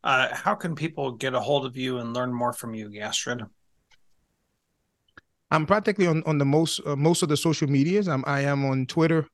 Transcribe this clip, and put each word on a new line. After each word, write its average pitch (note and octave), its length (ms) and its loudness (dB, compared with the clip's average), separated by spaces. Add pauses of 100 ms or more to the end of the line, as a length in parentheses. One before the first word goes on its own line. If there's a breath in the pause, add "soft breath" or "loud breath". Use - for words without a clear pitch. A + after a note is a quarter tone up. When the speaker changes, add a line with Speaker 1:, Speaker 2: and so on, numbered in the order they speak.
Speaker 1:
Uh, C3 300 2
how G#3 200 -2
can E3+ 200 -6
people D3 380 -6
get B2+ 220 -6
a A#2+ 60 0
hold C3+ 240 0
of B2+ 120 -10
you B2+ 220 -4
and A#2 140 -6
learn B2 200 -2
more A#2+ 200 -2
from A#2 220 -10
you, G#2+ 140 -10
Gastrid? G#2 600 -6 (2000)
Speaker 2:
I'm D#3 160 2
practically G3+ 400 2
on, D#3+ 180 2
on D3+ 140 0
the C#3+ 60 2
most, D#3 420 2
uh, C#3+ 100 -2
most D#3+ 260 4
of E3+ 60 0
the D3 80 2
social D#3 320 0
medias. F3 400 2
I'm, C3+ 180 0
I C#3 140 0
am C#3 240 0
on C3 220 0
Twitter D#3+ 480 2